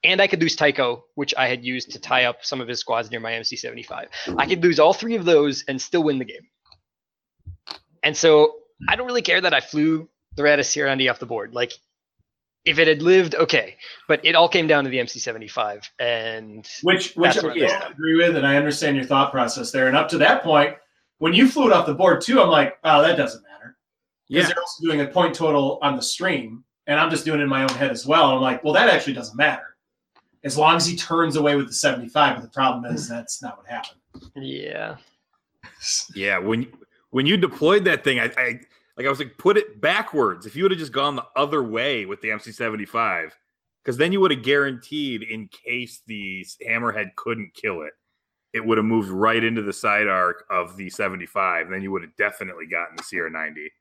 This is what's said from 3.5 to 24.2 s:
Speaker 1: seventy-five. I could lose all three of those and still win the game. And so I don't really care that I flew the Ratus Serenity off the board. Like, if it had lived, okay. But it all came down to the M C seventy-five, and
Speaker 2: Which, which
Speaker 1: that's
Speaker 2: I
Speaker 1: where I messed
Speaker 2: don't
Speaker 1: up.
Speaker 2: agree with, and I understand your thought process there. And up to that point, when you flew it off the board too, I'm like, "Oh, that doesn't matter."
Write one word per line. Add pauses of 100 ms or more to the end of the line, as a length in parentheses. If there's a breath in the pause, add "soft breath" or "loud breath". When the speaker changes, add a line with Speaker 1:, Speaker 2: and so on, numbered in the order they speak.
Speaker 1:
seventy-five. (300 loud breath)
I
could
lose
all
three
of
those
and
still
win
the
game. (1600)
And
so (320)
I
don't
really
care
that
I
flew (280)
the
Ratus
Serenity
off
the
board.
Like, (920)
if
it
had
lived,
okay. (300 loud breath)
But
it
all
came
down
to
the
M
C
seventy-five, (100)
and (160)
Speaker 2:
Which,
which
Speaker 1:
that's
Speaker 2:
I
Speaker 1:
where
I
messed
Speaker 2:
don't
Speaker 1:
up.
Speaker 2:
agree
with,
and
I
understand
your
thought
process
there.
And
up
to
that
point, (440)
when
you
flew
it
off
the
board
too,
I'm
like,
"Oh,
that
doesn't
matter." (520)